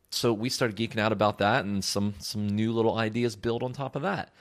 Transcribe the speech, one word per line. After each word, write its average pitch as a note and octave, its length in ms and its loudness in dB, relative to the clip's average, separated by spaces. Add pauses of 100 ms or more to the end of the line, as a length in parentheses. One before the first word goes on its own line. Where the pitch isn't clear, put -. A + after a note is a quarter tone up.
(100)
so A#2+ 220 2
we A2 160 -2
started A#2 280 0
geeking A2+ 220 -4
out A2 140 4
about G#2 260 2
that, G#2+ 260 4
and G2+ 200 -2
some, G2+ 340 -2
some G#2 300 -4
new G#2+ 240 0
little A2+ 260 2
ideas A2+ 380 0
build A#2 260 -2
on B2+ 100 -4
top C3 220 -8
of C#3+ 80 -6
that. F#3 380 -4